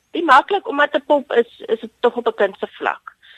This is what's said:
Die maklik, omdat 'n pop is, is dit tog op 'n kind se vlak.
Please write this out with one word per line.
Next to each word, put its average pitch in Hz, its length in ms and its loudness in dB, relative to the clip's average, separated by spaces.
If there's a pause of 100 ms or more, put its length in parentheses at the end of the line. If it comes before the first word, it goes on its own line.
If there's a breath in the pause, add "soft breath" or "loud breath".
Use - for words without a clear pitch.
(120)
Die 339 120 -4
maklik, 320 440 2
omdat 294 260 -2
'n 285 120 -2
pop 285 260 0
is, 240 180 0 (160)
is 226 140 -4
dit 220 100 -14 (100)
tog 233 160 0
op 233 100 -6
'n 226 80 -2
kind 196 240 -2
se 208 80 -6 (120)
vlak. - 360 -6 (240 loud breath)